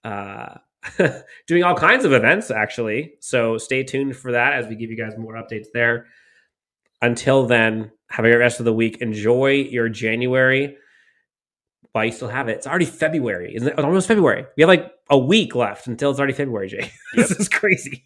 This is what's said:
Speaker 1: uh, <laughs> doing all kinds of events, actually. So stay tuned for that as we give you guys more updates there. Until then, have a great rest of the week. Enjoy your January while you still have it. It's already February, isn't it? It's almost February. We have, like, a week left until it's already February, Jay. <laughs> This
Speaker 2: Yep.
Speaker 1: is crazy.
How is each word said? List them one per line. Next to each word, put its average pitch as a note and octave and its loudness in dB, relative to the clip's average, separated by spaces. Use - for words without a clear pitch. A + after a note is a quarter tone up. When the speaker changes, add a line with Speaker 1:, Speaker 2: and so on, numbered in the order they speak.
Speaker 1:
uh, G2+ -12
<laughs> - -4
doing F3 2
all F3+ 4
kinds A#3 4
of F3+ 4
events, C3+ 4
actually. A2 -4
So A2+ 0
stay C3 -2
tuned C3+ -4
for B2+ -8
that B2 2
as B2 -4
we A2+ -10
give A2+ -10
you A2 -12
guys A2 -10
more A2+ -14
updates A2+ -12
there. A#2+ 0
Until B2 2
then, A2 0
have - -2
a A2+ 6
great A#2+ 6
rest A#2+ 2
of A#2 -2
the A#2 2
week. A2+ -2
Enjoy A#2+ 0
your C#3 0
January B2+ 0
while A2 0
you A2+ -2
still A#2+ -10
have A#2+ -6
it. A2 -2
It's - -12
already E3+ 0
February, A#2+ -4
isn't A#2 -2
it? D3+ -8
It's D#3 0
almost F3+ 2
February. E3+ 4
We C#3+ 6
have, E3 6
like, F3+ 4
a C#3+ 6
week D#3+ 2
left G#2+ -4
until C3 -2
it's B2+ -6
already C#3 -2
February, A#2 -6
Jay. - -10
<laughs> - -10
This A#3 4
Speaker 2:
Yep. F#3 -2
Speaker 1:
is G#3 -2
crazy. F3 -2